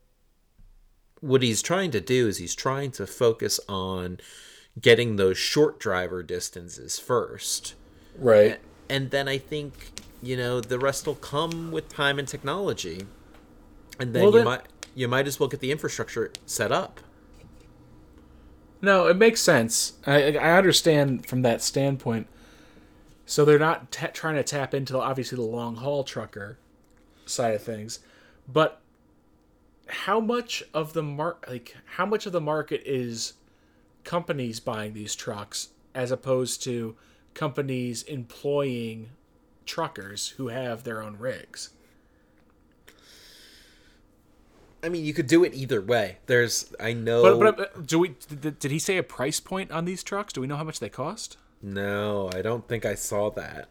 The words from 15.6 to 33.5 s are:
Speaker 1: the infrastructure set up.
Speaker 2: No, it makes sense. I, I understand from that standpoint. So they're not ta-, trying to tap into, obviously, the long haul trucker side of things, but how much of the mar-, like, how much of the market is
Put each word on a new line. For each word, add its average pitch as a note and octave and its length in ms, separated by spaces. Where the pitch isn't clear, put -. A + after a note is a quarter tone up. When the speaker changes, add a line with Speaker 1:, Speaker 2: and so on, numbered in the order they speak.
Speaker 1:
the C3 100
infrastructure B2+ 600
set G#2+ 280
up. - 260
Speaker 2:
No, F#3+ 260
it F3 80
makes A3+ 260
sense. A#2 520
I, C#3+ 300
I D#3 220
understand D3 680
from B2+ 180
that A#2 180
standpoint. C3+ 680
So D3 200
they're D3 120
not D#3 360
ta-, D3+ 140
trying D#3 280
to C3+ 80
tap C#3 300
into, C3+ 260
obviously, C3 380
the B2 60
long A#2 340
haul C#3 260
trucker G#2+ 540
side A#2 280
of G#2 100
things, A2 360
but D3 360
how - 320
much A#3+ 440
of D#3 180
the D#3+ 120
mar-, D3+ 340
like, B2 300
how F3+ 100
much G#3 200
of G3 80
the F3 80
market D3+ 440
is B2 480